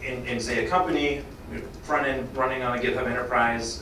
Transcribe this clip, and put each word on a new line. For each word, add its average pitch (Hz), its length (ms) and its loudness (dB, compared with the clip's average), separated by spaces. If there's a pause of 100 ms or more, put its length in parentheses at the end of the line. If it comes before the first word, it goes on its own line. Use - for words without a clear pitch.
in, 127 240 -6
in, 117 140 -2
say, - 240 0
a - 40 -2
company, 147 540 2 (600)
front 143 240 0
end 127 300 -2
running 127 260 0
on 120 160 0
a 117 40 0
GitHub 123 240 2
Enterprise, 104 760 2